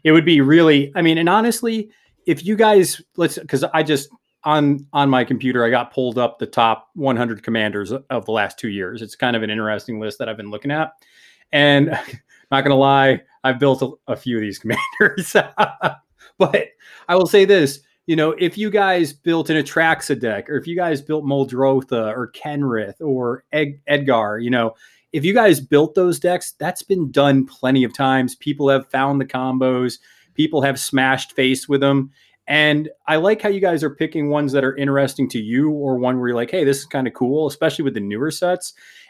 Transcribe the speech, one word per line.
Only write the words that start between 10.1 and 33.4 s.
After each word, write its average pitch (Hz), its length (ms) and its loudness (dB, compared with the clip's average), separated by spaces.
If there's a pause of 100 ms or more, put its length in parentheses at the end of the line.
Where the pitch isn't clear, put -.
that 113 120 -8
I've 110 80 -12
been 104 120 -14
looking 107 200 -8
at. 156 220 -4 (600)
And 143 380 4
<laughs> - 600 -12
not 135 120 0
gonna 139 120 2
lie, 135 460 4 (240)
I've 131 140 0
built 135 240 2
a, 117 80 -4 (200)
a 113 60 -4
few 120 220 -6
of - 20 -2
these 104 180 -8
<laughs> 1077 400 -6
commanders. - 420 0
<laughs> - 960 -6
But 160 300 0 (400)
I 175 80 2
will 185 100 4
say 196 180 6
this, 180 360 4 (260)
you 160 100 0
know, 160 220 2
if 170 180 -2
you 214 140 -4
guys 185 420 2
built 165 380 -2
an 156 120 0
Atraxa 156 560 0
deck, 107 300 -6
or 151 80 -4
if 135 100 -6
you 170 80 -8
guys 165 280 -2
built 156 220 -6
Muldrotha 131 920 0
or 123 160 -8
Kenrith 127 680 -6
or 131 520 -4
Ed-, 147 340 -4
Edgar, 123 520 0
you 117 100 -6
know, 117 260 0 (380)
if 151 100 -4
you 190 120 0
guys 208 260 4
built 151 340 2
those 180 240 2
decks, 175 340 -2
that's - 300 -8
been 175 280 -2
done 139 340 4
plenty 131 400 0
of 117 80 -4
times. 131 440 -2
People 143 340 -2
have 135 200 0
found 139 300 0
the 131 60 -4
combos. 131 720 -2 (340)
People 156 300 0
have 135 180 0
smashed 131 520 0
face 131 360 0
with 139 140 2
them. 139 280 2 (360)
And 151 420 2 (180)
I 156 80 0
like 202 260 2